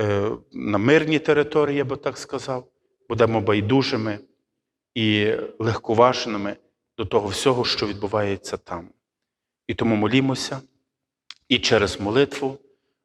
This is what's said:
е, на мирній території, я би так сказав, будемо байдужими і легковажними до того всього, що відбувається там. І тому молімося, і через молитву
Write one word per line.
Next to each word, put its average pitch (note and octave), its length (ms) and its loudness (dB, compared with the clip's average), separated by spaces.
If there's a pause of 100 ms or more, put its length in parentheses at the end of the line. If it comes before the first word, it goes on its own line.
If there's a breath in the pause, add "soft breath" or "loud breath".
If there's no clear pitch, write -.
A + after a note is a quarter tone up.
е, G#2 300 0 (200)
на G#2 260 -2
мирній D3+ 420 2
території, D3 580 2
я C#3 80 0
би C3+ 100 -6
так C3 220 -6
сказав, B2+ 500 -8 (420)
будемо A2+ 320 2
байдужими G#2+ 760 0 (760)
і G#2+ 400 2 (240)
легковажними A2 1000 0 (400)
до A2 80 -4
того G#2 220 2
всього, B2 380 0
що - 220 -2
відбувається G2+ 720 -4
там. F2 320 -12 (760)
І A#2 60 -4
тому A2+ 220 0
молімося, C3 680 0 (840)
і B2 120 2
через G2+ 400 2
молитву C3+ 580 0 (480)